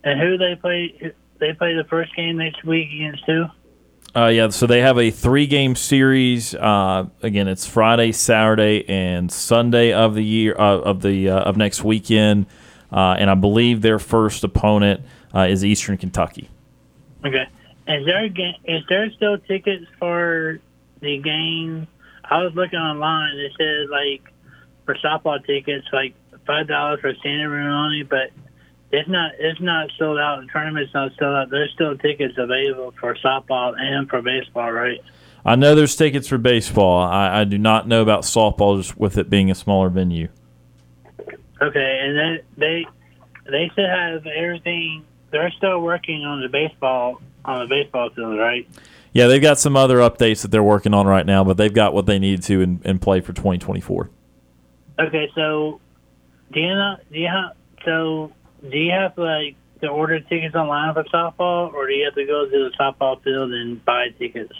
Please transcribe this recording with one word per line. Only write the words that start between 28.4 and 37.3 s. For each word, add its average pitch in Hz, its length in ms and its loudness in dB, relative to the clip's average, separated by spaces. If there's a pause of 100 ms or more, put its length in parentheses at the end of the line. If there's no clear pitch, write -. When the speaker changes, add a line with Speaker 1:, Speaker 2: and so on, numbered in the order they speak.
Speaker 1:
it's 156 200 -2
not, 170 280 -4
it's 160 220 -4
not 165 400 -4
sold 151 180 -2
out. 147 220 -2
The 131 80 -18
tournament's 151 460 -6
not 135 260 -4
sold 143 160 -2
out. 135 140 -2
There's 143 240 -4
still 147 240 -4
tickets 143 400 -2
available 131 600 -4
for 120 180 -6
softball 131 600 -2
and 135 320 -4
for 123 120 -2
baseball, 120 500 -6
right? 117 300 -4 (440)
Speaker 2:
I 113 120 4
know 147 180 8
there's 151 180 6
tickets 143 360 0
for 135 80 0
baseball. 110 640 4
I, 95 400 2